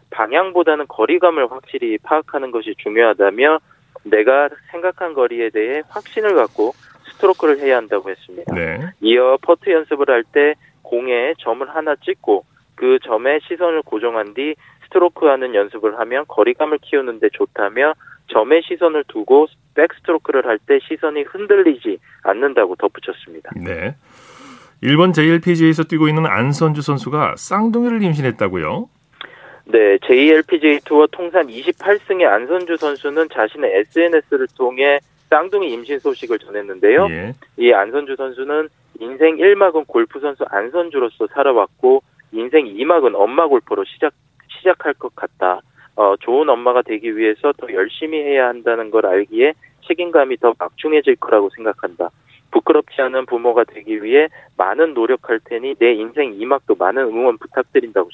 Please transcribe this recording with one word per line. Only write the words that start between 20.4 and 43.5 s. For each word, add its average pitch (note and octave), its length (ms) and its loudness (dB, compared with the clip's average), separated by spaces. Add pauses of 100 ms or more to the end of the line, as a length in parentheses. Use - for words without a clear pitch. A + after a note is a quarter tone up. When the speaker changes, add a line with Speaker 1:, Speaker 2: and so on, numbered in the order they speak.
Speaker 1:
할 A2+ 140 -2
때 C#3 280 2
시선이 D3+ 360 -4
흔들리지 F3 760 0 (260)
않는다고 A2 520 0
덧붙였습니다. - 800 -8
Speaker 2:
네. F2+ 400 -8 (840)
일본 D#3 320 4
제이엘피지에이에서 D#3+ 680 2
뛰고 D#3 240 0
있는 D#3 180 0
안선주 D3 560 0
선수가 C3+ 560 -2
쌍둥이를 A3+ 680 -2
임신했다고요? A#2+ 840 -2 (760)
Speaker 1:
네, G2+ 400 4
제이엘피지에이 D3+ 800 4
투어 D3+ 220 4
통산 E3+ 420 -2
이십팔 F3+ 500 -2
승의 F#3 260 0
안선주 D#3+ 520 0
선수는 D3 520 -4
자신의 C#3+ 500 -2
에스엔에스를 D#3+ 680 0 (100)
통해 C3 420 0 (300)
쌍둥이 F3+ 420 0
임신 A#2+ 280 -6
소식을 - 400 -4
전했는데요. G2+ 680 0
Speaker 2:
예. F2+ 240 -8 (240)
Speaker 1:
이 A#2+ 140 4
안선주 B2 440 0
선수는 C3+ 540 -6 (300)
인생 C3+ 380 0
일 F#3+ 180 6
막은 F3 300 2
골프 - 340 -2
선수 C#3 300 -6
안선주로서 B2+ 760 -4
살아왔고 C3 760 2 (280)
인생 B2+ 360 0
이 G#2 180 -8
막은 D3 300 2
엄마 B2 320 2
골퍼로 A2 380 0